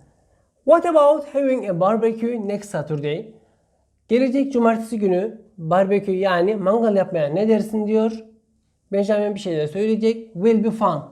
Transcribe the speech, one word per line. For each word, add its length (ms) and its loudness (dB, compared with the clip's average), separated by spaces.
"What 200 4
about 500 2
having 340 0
a 100 -4
barbecue 680 -2
next 220 -8
Saturday?" 640 -6
Gelecek 460 0
cumartesi 460 0
günü 420 -2
barbekü 540 0
yani 440 0
mangal 400 2
yapmaya 320 0
ne 200 0
dersin 400 0
diyor. 360 0
Benjamin 440 0
bir 40 -10
şeyler 280 -2
söyleyecek. 680 -2
"Will 300 2
be 80 0
fun." 300 -2